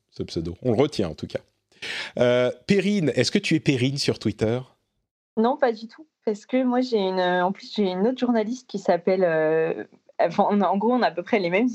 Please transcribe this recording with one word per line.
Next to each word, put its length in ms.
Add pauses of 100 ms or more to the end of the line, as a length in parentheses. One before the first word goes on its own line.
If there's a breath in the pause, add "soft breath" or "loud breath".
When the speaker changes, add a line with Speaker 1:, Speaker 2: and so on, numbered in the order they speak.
(100)
Speaker 1:
ce 120
pseudo. 400
On 80
le 80
retient, 300
en 60
tout 120
cas. 140 (800 loud breath)
Euh, 300 (180)
Perrine, 480
est-ce 160
que 60
tu 180
es 40
Perrine 380
sur 220
Twitter ? 400 (760)
Speaker 2:
Non, 200
pas 160
du 160
tout. 180 (180)
Parce 220
que 160
moi, 180
j'ai 180
une, 220
en 300
plus, 240
j'ai 80
une 240
autre 120
journaliste 500
qui 100
s'appelle, 460
euh, 580 (380)
enfin, 280
on 120
a, 80
en 100
gros, 140
on 100
a 60
à 20
peu 140
près 160
les 100
mêmes 240